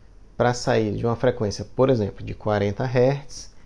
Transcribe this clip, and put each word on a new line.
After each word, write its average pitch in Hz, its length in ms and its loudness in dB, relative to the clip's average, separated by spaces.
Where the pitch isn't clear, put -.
pra 120 180 2
sair 113 440 0
de 117 80 -4
uma 117 100 0
frequência, 113 480 -2
por 131 260 2
exemplo, 104 360 0
de 104 80 -8
quarenta 104 500 0
hertz 131 680 0